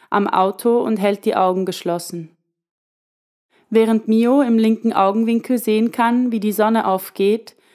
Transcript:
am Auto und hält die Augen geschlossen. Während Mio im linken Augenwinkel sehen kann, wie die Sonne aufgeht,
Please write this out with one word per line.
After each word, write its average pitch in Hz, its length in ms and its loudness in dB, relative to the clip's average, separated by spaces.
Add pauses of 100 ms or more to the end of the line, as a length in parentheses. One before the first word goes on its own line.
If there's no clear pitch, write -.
am 202 180 0
Auto 208 540 0
und 226 160 -2
hält 202 300 -2
die 214 100 0
Augen 185 300 0
geschlossen. 170 680 -8 (1300)
Während 220 400 2
Mio 233 320 4
im 240 160 2
linken 220 380 0
Augenwinkel 226 640 0
sehen 220 320 0
kann, 240 420 0
wie 220 80 -2
die 208 120 -2
Sonne 214 340 0
aufgeht, 196 680 -2 (200)